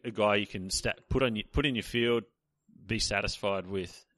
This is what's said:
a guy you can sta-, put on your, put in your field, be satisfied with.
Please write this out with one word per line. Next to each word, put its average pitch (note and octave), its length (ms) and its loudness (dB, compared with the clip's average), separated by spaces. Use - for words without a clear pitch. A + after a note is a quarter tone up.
a A#2+ 60 -6
guy G#2 240 4
you G#2 120 0
can F#2+ 220 -8
sta-, - 240 -2
put C3 140 2
on A#2 120 2
your, G#2+ 160 -4
put C#3+ 140 2
in C#3 100 0
your G#2 80 -2
field, A#2+ 400 2
be A2 140 -2
satisfied G2 680 -2
with. F#2 380 -6